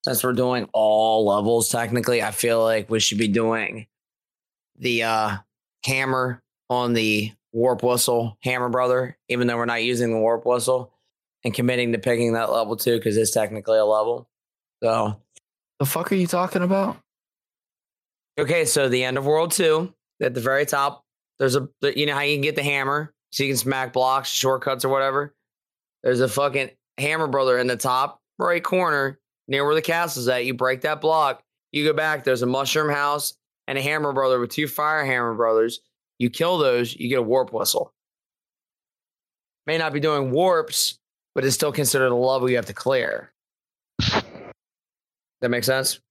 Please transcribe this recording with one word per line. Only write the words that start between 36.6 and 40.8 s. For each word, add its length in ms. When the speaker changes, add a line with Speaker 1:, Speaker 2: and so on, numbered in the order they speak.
Speaker 1:
you 140
get 100
a 40
warp 280
whistle. 420
May 120
not 140
be 80
doing 320
warps, 680